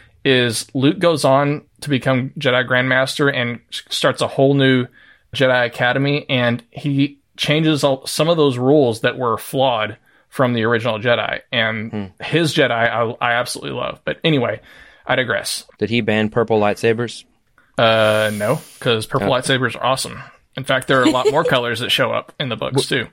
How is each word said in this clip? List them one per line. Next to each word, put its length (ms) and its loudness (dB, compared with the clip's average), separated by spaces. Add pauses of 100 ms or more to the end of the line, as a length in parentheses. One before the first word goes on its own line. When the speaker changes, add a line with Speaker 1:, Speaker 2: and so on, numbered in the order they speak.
(240)
Speaker 1:
is 500 2
Luke 260 2
goes 240 2
on 380 2 (180)
to 100 -8
become 480 0
Jedi 300 0
Grandmaster 680 0
and 240 -4 (140)
s-, 180 -12
starts 320 0
a 60 0
whole 260 2
new 320 4 (480)
Jedi 320 2
Academy, 640 0
and 420 0
he 480 -2 (180)
changes 460 0
all, 240 0
some 220 0
of 80 2
those 220 2
rules 420 4
that 180 -2
were 200 0
flawed 580 -2 (320)
from 240 0
the 120 0
original 360 0
Jedi. 400 0 (100)
And 400 -2
Speaker 2:
Hmm. 140 -6 (180)
Speaker 1:
his 320 -2
Jedi, 160 2
I, 320 0 (180)
I 120 0
absolutely 460 -4
love. 260 -8
But 180 -6
anyway, 380 0 (460)
I 100 0
digress. 480 -4 (140)
Speaker 2:
Did 120 -4
he 120 0
ban 260 0
purple 320 0
lightsabers? 640 -2 (540)
Speaker 1:
Uh, 560 4
no, 260 -2 (200)
'cause 260 -2
purple 220 -2
Speaker 2:
Oh. 80 0
Speaker 1:
lightsabers 380 -2
are 100 -10
awesome. 380 -4 (340)
In 80 -10
fact, 220 -2
there 140 4
are 40 2
a 60 4
lot 200 2
more 140 2
Speaker 2:
<laughs> 100 0
Speaker 1:
colors 260 -2
that 100 -6
show 220 0
up 260 -6
in 120 -6
the 60 -6
books, 300 -2
Speaker 2:
W-, 200 -2
Speaker 1:
too. 60 -20